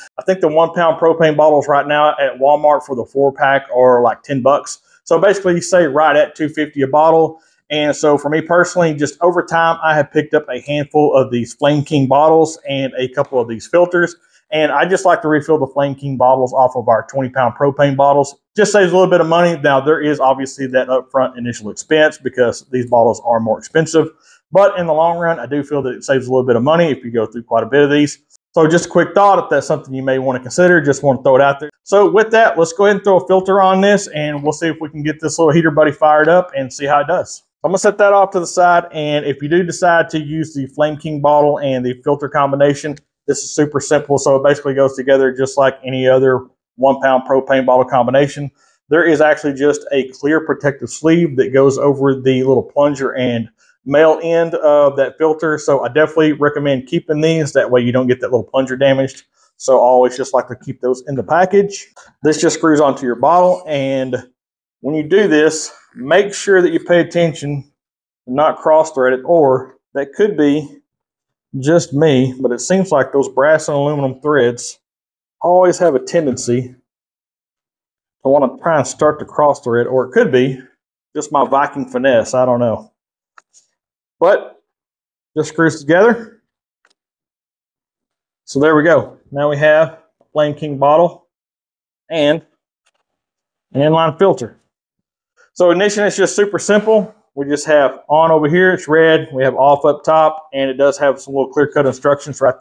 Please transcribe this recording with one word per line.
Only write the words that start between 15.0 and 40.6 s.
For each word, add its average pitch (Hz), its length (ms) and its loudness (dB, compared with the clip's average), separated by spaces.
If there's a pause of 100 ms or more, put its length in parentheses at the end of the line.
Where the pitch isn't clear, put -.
like 170 180 2
to 156 40 -4
refill 151 300 0
the 131 100 -4
Flame 139 280 -4
King 139 220 -8
bottles 127 360 0
off 131 220 0
of 117 120 -8
our 110 240 0
twenty 131 180 -6
pound 127 260 -2
propane 143 400 0
bottles. 139 400 0 (200)
Just 202 160 0
saves 190 200 2
a 180 40 2
little 185 140 4
bit 175 100 4
of 160 60 0
money. 170 320 0
Now, 139 240 0
there 151 180 0
is 147 200 -2
obviously 135 480 -2
that 127 200 -2
upfront 127 520 -2
initial 113 320 -10
expense 156 480 0
because 120 500 -2
these 127 160 -4
bottles 117 400 2
are 117 140 0
more 110 180 -2
expensive. 160 520 -2 (420)
But 196 260 2
in 175 80 -4
the 160 80 -2
long 170 240 0
run, 165 220 -2
I 120 80 -10
do 143 160 -4
feel 143 180 -6
that 127 140 -6
it - 80 -18
saves 131 240 -2
a - 20 -8
little 127 160 0
bit 123 100 2
of 113 60 0
money 160 300 2
if - 120 -8
you 120 60 -12
go 113 160 -2
through 117 200 -10
quite 113 180 0
a - 20 -8
bit 135 160 2
of 143 80 4
these. 147 300 0 (320)
So 160 160 2
just 170 180 0
a - 40 -14
quick 170 260 0
thought, 196 280 2
if - 60 -10
that's 143 160 -2
something 139 260 -6
you 131 120 -10
may 131 160 -2
wanna 131 200 -4
consider, 175 420 2
just 139 200 -2
wanna 139 220 0
throw 135 120 4
it 131 60 4
out 139 180 2
there. 147 120 -14 (100)
So 196 300 2
with 214 180 2
that, 220 300 2
let's 165 140 0
go 202 120 0
ahead 202 120 2
and 196 60 -10
throw 190 140 2
a 170 100 -4
filter 190 320 0
on 190 220 2
this 202 280 2
and 151 340 -8
we'll 151 80 -4
see 165 160 -4
if 156 120 -6
we 156 100 -12
can 156 120 -14
get 151 180 -6
this 151 200 -6
little 160 120 4
heater 160 200 2
buddy 151 200 2
fired 151 380 2
up 180 260 2
and 135 160 -6
see 143 140 -10
how 143 140 2
it 139 80 -4
does. 165 340 -6 (220)
I'm 156 80 -2
gonna 190 80 -2
set 208 180 0
that 202 160 4
off 196 180 2
to 190 80 -4
the 170 60 -6
side. 175 460 2
And 147 340 -4
if 143 160 -6
you 147 80 -6
do 175 140 2
decide 170 460 0
to 160 100 -6
use 156 340 -8
the 135 140 -8